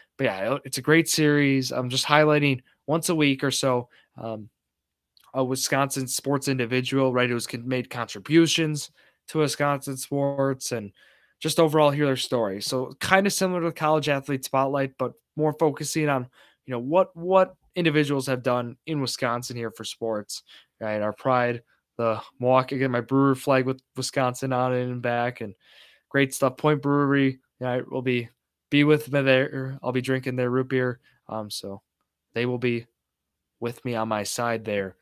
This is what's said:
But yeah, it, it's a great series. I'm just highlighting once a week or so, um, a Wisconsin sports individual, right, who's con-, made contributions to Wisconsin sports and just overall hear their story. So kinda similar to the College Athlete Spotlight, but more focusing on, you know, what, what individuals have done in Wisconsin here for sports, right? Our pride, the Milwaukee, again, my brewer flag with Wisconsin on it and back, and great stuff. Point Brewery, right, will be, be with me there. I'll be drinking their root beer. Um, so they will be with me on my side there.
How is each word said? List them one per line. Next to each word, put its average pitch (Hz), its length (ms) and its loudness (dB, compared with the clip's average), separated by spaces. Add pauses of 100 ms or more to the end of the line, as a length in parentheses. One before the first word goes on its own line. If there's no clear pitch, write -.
(180)
But 135 80 -2
yeah, 104 300 -2
it, 139 100 -8
it's 131 120 -8
a 131 60 -8
great 160 260 4
series. 143 600 2
I'm 127 180 -4
just 127 160 -2
highlighting 147 560 4 (240)
once 160 240 -2
a 175 60 2
week 143 280 2
or 139 60 2
so, 127 400 -2 (280)
um, 113 320 -10 (840)
a 131 100 0
Wisconsin 131 640 0
sports 139 400 -2
individual, 131 680 0
right, 123 160 2
who's 120 180 -2
con-, 120 200 -8
made 127 220 -4
contributions 151 1040 0 (380)
to 156 100 -2
Wisconsin 143 580 -2
sports 139 760 -2
and 107 200 -8 (480)
just 156 200 -4
overall 151 300 6
hear 147 160 0
their 135 100 2
story. 107 460 -2
So 131 380 -4
kinda 196 300 2
similar 185 320 -2
to 165 60 -2
the 160 60 -4
College 156 360 0
Athlete 135 360 -2
Spotlight, 135 540 0
but 123 140 -4 (220)
more 151 180 0
focusing 151 560 0
on, 131 180 0 (380)
you 131 60 -10
know, 123 80 -4
what, 170 360 0
what 185 400 2 (200)
individuals 147 520 2
have 127 160 -2
done 123 420 -2
in 156 160 -2
Wisconsin 120 560 -4
here 117 140 -8
for 110 120 -16
sports, 107 600 -8 (360)
right? 107 220 -4
Our 104 100 -2
pride, 120 520 0 (340)
the 113 240 0 (180)
Milwaukee, 127 360 2
again, 131 160 0
my 120 100 0
brewer 135 340 4
flag 131 300 2
with 131 160 -4 (140)
Wisconsin 131 580 -2
on 127 200 0
it 127 100 0
and 123 180 -6
back, 120 400 -2
and 110 140 -12 (540)
great 139 240 2
stuff. 131 240 0
Point 151 240 2
Brewery, 139 580 2 (200)
right, 127 300 -4
will 131 120 -6
be, 123 280 -2 (400)
be 147 140 4
with 147 280 2
me 143 100 2
there. 135 600 2
I'll 123 120 -4
be 127 80 0
drinking 131 340 -2
their 123 140 0
root 127 200 0
beer. 127 300 0 (300)
Um, 107 200 -8
so 98 320 -12 (520)
they 120 120 -2
will 123 120 -2
be 117 280 -2 (760)
with 117 240 -8
me 123 100 -4
on 113 140 -2
my 107 140 -2
side 113 420 -2
there. 101 360 -4